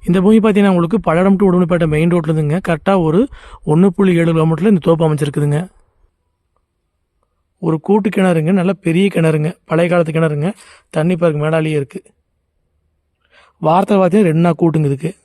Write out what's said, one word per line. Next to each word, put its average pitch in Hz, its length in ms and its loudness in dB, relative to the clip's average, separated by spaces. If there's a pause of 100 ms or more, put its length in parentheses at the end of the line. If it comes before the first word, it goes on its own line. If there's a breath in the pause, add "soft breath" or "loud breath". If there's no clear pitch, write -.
இந்த 185 160 0
பூமி 214 180 4
பார்த்தீங்கன்னா, 202 300 2
உங்களுக்கு 180 300 0
பல்லடம் 185 380 0
to 196 100 0
உடுமலைப்பேட்டை 175 400 0
மெயின் 156 240 0
ரோட்லேருந்துங்க 160 580 -2
கரெக்டா 180 340 0
ஒரு 165 260 0 (380 loud breath)
ஒண்ணு 165 200 4
புள்ளி 190 280 2
ஏழு 170 180 2
கிலோமீட்டர்ல 160 340 0
இந்த 196 160 2
தோப்பு 160 320 0
அமைஞ்சிருக்குதுங்க. 147 540 -2 (1900)
ஒரு 160 220 -4
கூட்டு 202 280 0
கிணறுங்க, 175 440 0
நல்ல 180 200 0
பெரிய 175 420 0
கிணறுங்க, 156 500 -2
பழைய 170 260 0
காலத்து 170 220 0
கிணறுங்க. 160 420 -2 (360 loud breath)
தண்ணி 170 260 -2
பாருங்க, 156 320 -2
மேடாலேயே 160 180 -2
இருக்கு. 147 360 -6 (1600 soft breath)
வாரத்துல 185 320 0
பார்த்தீங்கன்னா, 190 280 2
ரெண்டு 165 100 2
நாள் 165 260 2
கூட்டுங்க 160 260 0
இதுக்கு. 143 400 -4